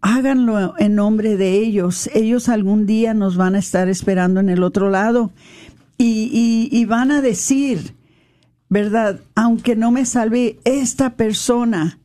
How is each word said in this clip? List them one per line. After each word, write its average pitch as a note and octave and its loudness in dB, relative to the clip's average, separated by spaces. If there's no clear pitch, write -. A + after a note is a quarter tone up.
Háganlo A#3 0
en G#3 2
nombre G#3+ 0
de F#3+ 2
ellos. G3+ -2
Ellos A#3 0
algún G#3+ 2
día A3 0
nos F#3+ 0
van F#3 2
a G3 2
estar F#3 -2
esperando F#3 0
en G3 2
el F3+ 2
otro F#3+ 0
lado A3 0
y, A3 0
y, A3+ 0
y A#3+ 4
van A#3 0
a D4 2
decir, C4 -2
¿verdad? G#3 -2
"Aunque A#3 0
no A3+ 0
me B3+ 0
salvé, A#3 -2
esta C4 -2
persona A3 -2